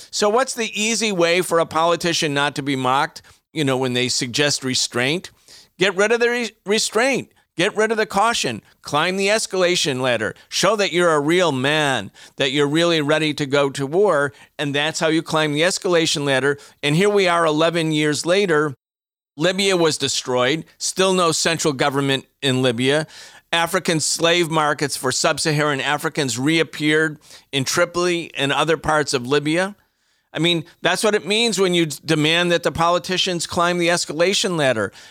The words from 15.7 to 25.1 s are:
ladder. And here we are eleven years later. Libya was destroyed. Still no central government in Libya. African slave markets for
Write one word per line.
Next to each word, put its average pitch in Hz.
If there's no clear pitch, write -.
ladder. 139
And 147
here 196
we 202
are 170
eleven 160
years 151
later. 160
Libya 190
was 160
destroyed. 127
Still 190
no 170
central 165
government 139
in 131
Libya. 131
African 170
slave 165
markets 151
for 127